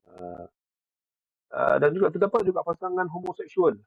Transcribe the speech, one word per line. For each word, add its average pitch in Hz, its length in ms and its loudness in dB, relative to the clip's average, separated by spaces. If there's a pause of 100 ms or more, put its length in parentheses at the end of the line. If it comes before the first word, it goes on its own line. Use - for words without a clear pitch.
Uh, 87 400 -14 (1040)
uh, 135 320 2
dan 147 80 4
juga 175 240 0
terdapat 202 320 2
juga 180 160 0
pasangan 180 480 -4
homoseksual. 175 640 0 (120)